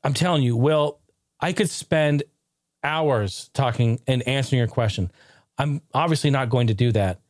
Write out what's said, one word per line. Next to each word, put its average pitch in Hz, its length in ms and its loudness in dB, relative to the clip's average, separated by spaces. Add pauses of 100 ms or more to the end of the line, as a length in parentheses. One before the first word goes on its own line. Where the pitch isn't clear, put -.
I'm 143 100 0
telling 160 280 0
you, 120 140 2
Will, 147 420 0 (420)
I 175 120 -2
could 185 180 0
spend 147 520 0 (600)
hours 143 720 -2
talking 120 520 0
and 127 220 0
answering 131 300 0
your 117 100 2
question. 104 420 -2 (480)
I'm 143 220 -2 (140)
obviously 151 360 0
not 131 200 0
going 123 160 2
to 113 80 2
do 120 180 2
that. 98 380 0